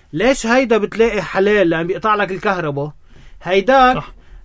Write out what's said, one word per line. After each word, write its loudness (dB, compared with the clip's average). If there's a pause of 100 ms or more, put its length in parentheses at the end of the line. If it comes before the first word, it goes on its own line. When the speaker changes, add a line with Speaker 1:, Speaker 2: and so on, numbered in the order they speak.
(140)
Speaker 1:
ليش 0
هيدا 2
بتلاقي 0
حلال 2
لأن -2
بيقطع -2
لك -2
الكهرباء؟ -4 (500)
هيداك 4
Speaker 2:
صح. -10 (320)